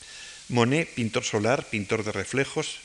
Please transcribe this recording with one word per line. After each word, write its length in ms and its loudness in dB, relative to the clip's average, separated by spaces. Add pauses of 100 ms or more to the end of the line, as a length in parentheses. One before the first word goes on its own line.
(480)
Monet, 460 4
pintor 300 0
solar, 440 2
pintor 360 0
de 80 -4
reflejos, 720 -2